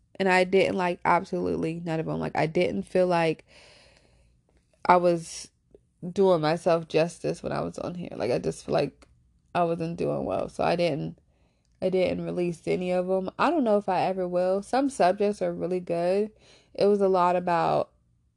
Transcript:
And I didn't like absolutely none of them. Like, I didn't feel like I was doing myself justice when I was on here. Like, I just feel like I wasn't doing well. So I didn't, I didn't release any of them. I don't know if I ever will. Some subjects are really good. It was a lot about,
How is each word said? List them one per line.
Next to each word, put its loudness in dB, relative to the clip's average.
And 0
I 6
didn't 2
like -2
absolutely 0
none -4
of -4
them. -4
Like, -6
I 0
didn't 0
feel 2
like 0
I 6
was 0
doing 2
myself 0
justice -2
when -6
I -4
was -8
on -8
here. -10
Like, -4
I 0
just -8
feel -2
like -2
I 0
wasn't -4
doing -4
well. -4
So -6
I 0
didn't, -4
I 0
didn't 0
release -4
any -2
of -2
them. -2
I 2
don't 0
know 4
if -2
I 0
ever -2
will. 0
Some 0
subjects 0
are -2
really -4
good. -2
It 2
was 4
a 4
lot 4
about, 0